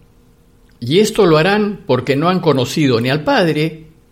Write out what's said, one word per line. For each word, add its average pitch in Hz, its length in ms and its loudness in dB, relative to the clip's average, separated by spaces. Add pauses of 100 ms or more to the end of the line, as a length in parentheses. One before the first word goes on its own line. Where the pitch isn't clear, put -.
(800)
Y 139 180 0
esto 214 260 2
lo 156 140 4
harán 202 480 -2
porque 131 300 0
no 160 120 0
han 185 120 0
conocido 131 600 0
ni 127 100 -2
al 156 120 -2
Padre 165 640 -2 (260)